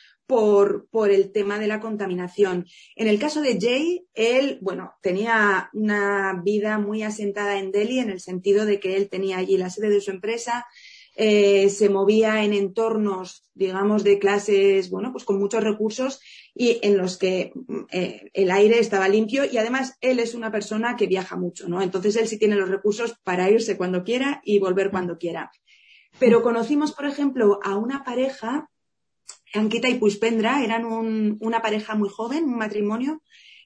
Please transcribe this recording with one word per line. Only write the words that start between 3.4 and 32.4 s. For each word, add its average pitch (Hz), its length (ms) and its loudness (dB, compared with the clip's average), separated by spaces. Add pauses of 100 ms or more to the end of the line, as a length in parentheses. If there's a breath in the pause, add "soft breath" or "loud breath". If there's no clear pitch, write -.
de 240 180 0
Jay, 294 540 0
él, 247 480 0
bueno, 185 400 -8
tenía 202 720 0
una 202 680 -2
vida 208 360 -2
muy 208 240 -4
asentada 208 560 -4
en 190 120 -8
Delhi 226 300 0
en 220 100 -4
el 185 100 -10
sentido 196 440 0
de 202 160 0
que 190 160 -4
él 196 140 0
tenía 190 260 -4
allí 185 220 0
la 180 120 -4
sede 208 200 -2
de 202 100 4
su 196 100 -4
empresa, 233 560 -6 (520 loud breath)
eh, 202 520 4
se 202 180 4
movía 214 560 4
en 208 80 2
entornos, 202 1000 -2
digamos, 196 500 0
de 202 140 6
clases, 196 720 2
bueno, 196 220 -6
pues 247 120 -14
con 196 140 0
muchos 208 260 0
recursos 220 560 -2 (340 loud breath)
y 233 280 2
en 202 160 4
los 185 180 -2
que, 185 380 -2 (360)
eh, - 440 -6
el 190 160 2
aire 208 280 6
estaba 202 300 2
limpio 220 420 2
y 247 60 -4
además 254 460 -2
él 254 160 2
es 233 160 -4
una 220 180 -8
persona 220 420 -4
que 214 120 0
viaja 185 300 -4
mucho, 175 340 -6
¿no? 175 100 -4
Entonces 196 360 -2
él 220 120 0
sí 214 100 -6
tiene 214 180 2
los 190 120 0
recursos 208 460 -2 (100)
para 185 240 0
irse 214 300 2
cuando 180 260 -4
quiera 262 400 -4
y 208 140 2
volver 190 320 0
cuando 180 260 -4
quiera. 165 340 -8 (680 soft breath)
Pero 233 240 6
conocimos, 240 500 0
por 285 140 -8
ejemplo, 254 560 2
a 196 140 -4
una 254 280 -4
pareja, 254 640 -4 (840)
Ankita 220 340 0
y 240 60 2
Pushpendra, 226 680 0
eran 226 220 -2
un, 220 560 -2
una 226 220 -2
pareja 214 320 -4
muy 208 160 0
joven, 262 340 -4